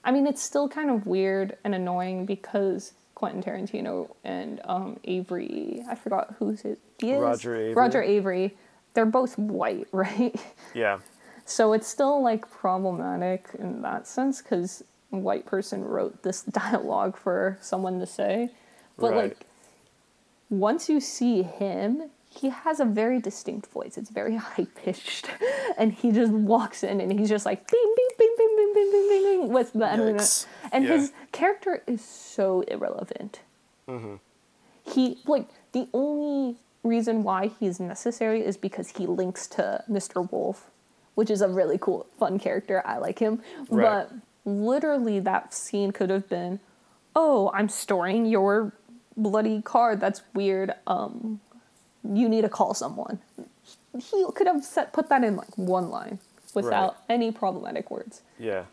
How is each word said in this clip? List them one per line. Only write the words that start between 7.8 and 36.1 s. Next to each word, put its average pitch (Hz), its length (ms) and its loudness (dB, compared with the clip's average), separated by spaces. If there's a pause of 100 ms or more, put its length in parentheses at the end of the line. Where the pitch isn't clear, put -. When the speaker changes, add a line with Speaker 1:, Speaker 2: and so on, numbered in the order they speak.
Speaker 1:
Avery. 196 540 0 (380)
They're 226 100 6
both 254 320 2
white, 214 520 -2
<laughs> - 20 -12
right? 202 440 0 (380)
Speaker 2:
Yeah. 104 260 2 (460)
Speaker 1:
So 220 280 4
it's 220 140 0
still, 285 340 2
like, 220 300 0
problematic 185 1000 -2 (100)
in 180 240 -8
that - 240 -6
sense, 269 340 -2
'cause 185 420 -4 (280)
a 196 60 -6
white 190 280 -2
person 190 400 -4
wrote - 380 -4
this 185 180 -4
<laughs> - 200 -2
dialogue - 540 -2
for 190 460 -2
someone 185 380 -4
to 180 80 -4
say. 202 420 -2 (480)
But, 233 140 2
Speaker 2:
Right. 220 120 2
Speaker 1:
like, - 220 -6 (1040)
once 208 400 0
you 302 100 4
see 240 440 0
him 202 680 -2 (260)
he 269 140 -2
has 294 300 -2
a 285 60 4
very 220 340 2
distinct 208 520 -8
voice. - 260 -10
It's 220 120 -10
very 214 260 -2
<laughs> 220 120 -6
high-pitched. - 840 -6 (480)
And 220 160 2
he - 180 0
just 226 200 4
walks 220 520 2
in 196 160 -2
and 190 200 0
he's 214 100 2
just 208 160 0
like, 202 240 -4
"Bing, 453 260 4
bing, 508 220 4
bing, 453 200 8
bing, 440 200 6
bing, 415 160 4
bing, 403 180 6
bing, 403 180 6
bing, 392 140 6 (180)
bing," 226 120 0
with 240 200 2
the 220 140 2
N-word. 214 300 2
Speaker 2:
Yikes. - 280 2 (260)
Speaker 1:
And 262 140 4
Speaker 2:
Yeah. - 120 4
Speaker 1:
his 277 140 2 (200)
character 381 560 0
is 233 160 -2
so - 580 0
irrelevant. - 800 -6 (460)
Speaker 2:
Mm-hmm. 113 280 -10 (760)
Speaker 1:
He, 254 340 0
like, 285 220 0 (240)
the 247 220 -4
only 277 640 -2 (260)